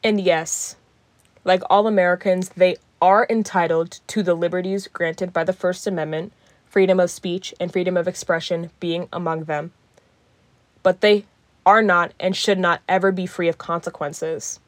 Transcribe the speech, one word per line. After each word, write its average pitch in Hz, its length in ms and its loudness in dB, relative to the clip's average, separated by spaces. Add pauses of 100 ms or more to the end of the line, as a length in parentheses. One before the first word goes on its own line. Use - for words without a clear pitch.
And 214 160 2
yes, 165 580 -2 (680)
like 185 240 2
all 208 180 4
Americans, 185 720 0
they 180 200 2 (260)
are 202 260 6
entitled 175 760 0
to 214 160 -4
the 175 100 2
liberties 180 560 -2
granted 175 420 -4
by 165 140 -2
the 185 80 0
First 180 340 -4
Amendment, 160 460 -4 (320)
freedom 185 340 2
of 175 120 2
speech 185 500 -8
and 180 100 -4
freedom 180 280 -2
of 175 100 -2
expression 170 600 -6 (100)
being 175 320 -6
among 160 320 -6
them. 151 280 -6 (1080)
But 185 200 2
they 208 240 4 (400)
are 214 160 8
not 175 360 2
and 185 160 -2
should 196 240 0
not 175 300 0
ever 190 240 2
be 185 140 -4
free 170 220 -2
of 160 100 -4
consequences. 160 1080 -8